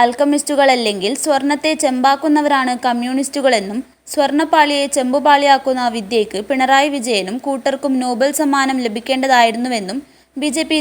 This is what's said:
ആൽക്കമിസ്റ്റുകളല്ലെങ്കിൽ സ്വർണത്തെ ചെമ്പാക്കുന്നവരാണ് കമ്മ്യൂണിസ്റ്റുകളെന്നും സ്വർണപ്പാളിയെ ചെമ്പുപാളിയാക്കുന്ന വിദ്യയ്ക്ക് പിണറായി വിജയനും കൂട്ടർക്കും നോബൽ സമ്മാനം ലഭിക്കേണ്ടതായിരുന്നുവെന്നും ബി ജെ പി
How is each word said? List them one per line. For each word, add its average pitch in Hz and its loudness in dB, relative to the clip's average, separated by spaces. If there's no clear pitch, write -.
ആൽക്കമിസ്റ്റുകളല്ലെങ്കിൽ 254 0
സ്വർണത്തെ 294 0
ചെമ്പാക്കുന്നവരാണ് 269 0
കമ്മ്യൂണിസ്റ്റുകളെന്നും 247 -2
സ്വർണപ്പാളിയെ 294 2
ചെമ്പുപാളിയാക്കുന്ന 269 2
വിദ്യയ്ക്ക് 214 -2
പിണറായി 269 2
വിജയനും 220 -4
കൂട്ടർക്കും 269 -2
നോബൽ 247 -2
സമ്മാനം 277 0
ലഭിക്കേണ്ടതായിരുന്നുവെന്നും 240 0
ബി 285 -2
ജെ 320 -2
പി 311 0